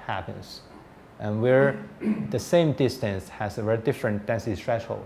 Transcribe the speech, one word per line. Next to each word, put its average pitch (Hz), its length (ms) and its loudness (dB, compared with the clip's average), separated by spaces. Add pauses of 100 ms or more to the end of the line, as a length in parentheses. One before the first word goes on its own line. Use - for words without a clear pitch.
happens - 540 -8 (580)
and 107 220 -2
where 131 360 6 (240)
<clears throat> - 300 -2
the 123 80 0
same 165 340 4
distance 110 560 0
has 104 300 -6
a - 20 -4
very 110 160 2
different 110 480 -2
density 113 300 -2
threshold, 107 500 -4